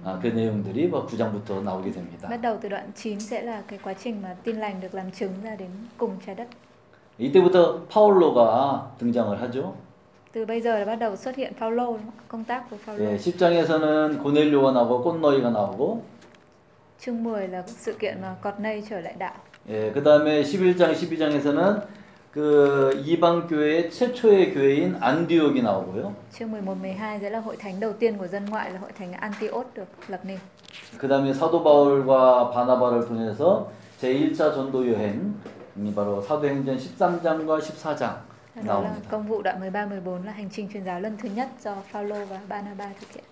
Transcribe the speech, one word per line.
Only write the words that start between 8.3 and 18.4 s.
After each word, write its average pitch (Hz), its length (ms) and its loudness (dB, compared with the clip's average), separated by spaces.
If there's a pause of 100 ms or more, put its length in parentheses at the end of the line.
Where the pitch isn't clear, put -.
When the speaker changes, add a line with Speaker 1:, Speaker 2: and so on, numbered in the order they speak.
Speaker 1:
등장을 113 420 0
하죠. 131 340 -6 (580)
Speaker 2:
Từ 226 140 -6
bây 226 140 -4
giờ 226 180 0
là 202 60 -2
bắt 220 120 -4
đầu 220 200 -4
xuất 254 200 -10
hiện 254 220 -6
Phaolô 233 280 -2
đúng 233 100 -4
không? 214 140 -12 (180)
Công 226 160 -10
tác 247 260 -8
của 220 60 -16 (100)
Phaolô. 214 180 -4
Speaker 1:
예, 208 140 -2
십 175 200 -2
장에서는 156 840 2
고넬료가 143 500 4
나오고 123 300 2
꽃너이가 147 480 2
나오고. 117 520 -2 (1000)
Speaker 2:
Chương 233 240 -6
mười 214 240 -4
là 185 180 -8
sự 226 260 -10
kiện - 300 -6
mà 190 200 -10